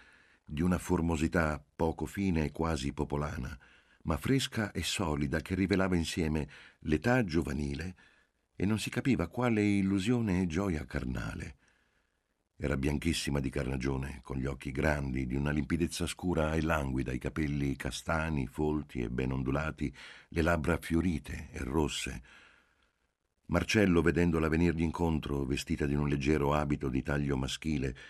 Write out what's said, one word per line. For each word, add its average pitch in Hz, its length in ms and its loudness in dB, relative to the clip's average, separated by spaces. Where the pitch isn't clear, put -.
di 76 180 -4
una 90 160 4
formosità 82 840 2
poco 80 300 0
fine 85 400 0
e 71 60 -2
quasi 73 420 -2
popolana, 73 640 -4
ma 82 140 0
fresca 123 540 0
e 92 120 -4
solida, 76 580 0
che 92 140 -4
rivelava 95 400 4
insieme 78 540 0
l'età 117 440 2
giovanile 76 720 -2
e - 100 -2
non 107 140 2
si - 100 -6
capiva 104 380 0
quale 117 340 2
illusione 101 800 2
e 92 60 2
gioia 80 380 -2
carnale. 64 720 -6
Era 71 140 0
bianchissima 73 640 0
di 65 100 -2
carnagione, 67 720 -2
con 67 140 -8
gli 65 100 -2
occhi 69 260 -6
grandi, 69 540 0
di 64 120 -2
una 73 140 0
limpidezza 80 540 0
scura 80 500 0
e 80 60 2
languida, 67 520 0
i 64 40 -2
capelli 69 600 -2
castani, 78 680 -2
folti 76 520 -2
e 57 100 -2
ben 64 220 -2
ondulati, 67 640 -2
le 80 140 -2
labbra 82 340 2
fiorite 80 800 -2
e - 100 -6
rosse. 69 580 -2
Marcello, 85 560 4
vedendola 80 480 4
venirgli 80 320 4
incontro, 78 640 0
vestita 71 400 -2
di 71 100 0
un 73 140 2
leggero 71 440 2
abito 71 360 0
di 65 120 -2
taglio 71 360 0
maschile, 67 580 -4